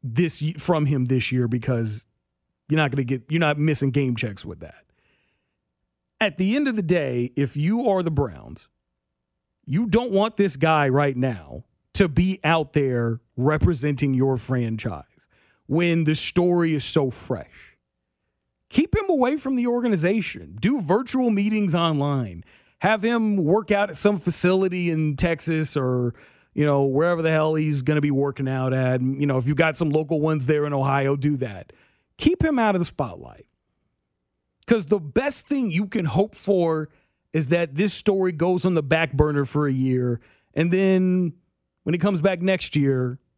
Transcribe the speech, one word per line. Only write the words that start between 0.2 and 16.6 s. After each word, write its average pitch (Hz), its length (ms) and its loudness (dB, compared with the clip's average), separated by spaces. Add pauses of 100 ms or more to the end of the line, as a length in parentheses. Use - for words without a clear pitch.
y-, 151 160 -2
from 156 280 0
him 135 200 0
this 127 280 0
year 123 160 0
because 113 560 -4 (640)
you're 156 80 0
not 147 140 2
gonna 139 120 -2
get, 123 260 -6
you're 165 120 0
not 151 160 2
missing 147 340 0
game 127 240 0
checks 107 300 -8
with 78 160 -14
that. - 240 -20 (1400)
At 202 160 -2
the 196 180 0
end 285 120 0
of 247 80 -2
the 208 80 -2
day, 139 520 -2
if 139 220 -2
you 214 320 0
are 190 140 2
the 165 80 -4
Browns, 95 580 -6 (960)
you 185 220 -2
don't 233 240 0
want 202 260 2
this 190 180 2
guy 151 320 4
right 135 300 2
now 98 480 -4 (280)
to 190 140 4
be 180 360 0
out 160 300 2
there 120 460 0 (160)
representing 143 760 2
your 131 240 2
franchise 113 920 -6 (400)
when 165 380 0
the 156 100 2
story 175 580 2